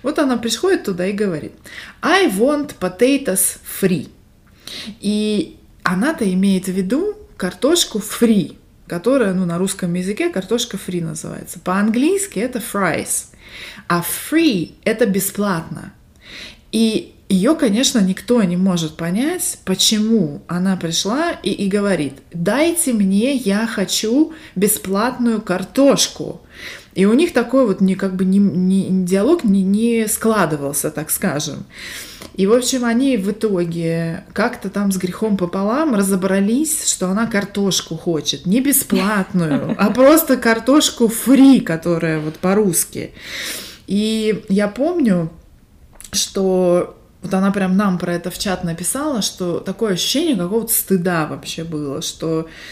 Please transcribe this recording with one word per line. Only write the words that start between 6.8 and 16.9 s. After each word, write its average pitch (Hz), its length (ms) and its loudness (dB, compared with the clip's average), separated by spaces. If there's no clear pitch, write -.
картошку 233 600 0
free, 202 580 0
которая, 202 480 0
ну, 185 120 0
на 170 120 -2
русском 185 360 -4
языке 208 360 -2
картошка 208 480 -4
фри 180 220 -6
называется. - 600 -10
По-английски 226 760 0
это 247 220 -4
fries, - 640 -2
а 175 140 0
free 277 720 0
это 226 220 2
бесплатно. 190 840 -2
И 220 420 0